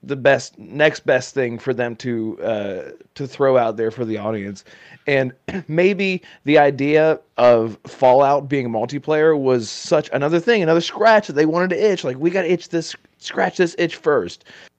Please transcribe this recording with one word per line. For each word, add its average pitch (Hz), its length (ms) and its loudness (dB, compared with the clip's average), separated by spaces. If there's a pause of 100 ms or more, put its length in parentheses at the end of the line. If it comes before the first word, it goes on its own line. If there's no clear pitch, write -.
the 139 140 -6
best, 131 420 0
next 147 420 -2
best 127 340 0
thing 120 240 -4
for 131 160 -4
them 120 220 -4
to, 113 460 -6
uh, 98 480 -6 (240)
to 143 120 -10
throw 131 320 2
out 113 180 0
there 113 140 -2
for 123 160 -8
the 110 100 -4
audience. 101 480 -6 (420)
And 135 260 0 (180)
<clears throat> 185 180 -10
maybe 185 540 0 (220)
the 147 140 4
idea 147 640 2 (160)
of 113 500 4
Fallout 139 600 2
being 131 200 -2
multiplayer 147 680 0
was 127 300 0
such - 440 -2
another 151 280 0
thing, 220 220 0
another 165 180 2
scratch 214 460 2
that 156 80 -12
they 151 120 2
wanted 175 240 0
to 196 220 2
itch. 175 120 -4
Like, 127 140 -4
"We 160 120 0
gotta 175 200 -2
itch 175 200 -4
this, 165 260 -6 (220)
scratch - 400 -4
this 170 200 0
itch 165 180 -2
first." 120 480 -2 (340)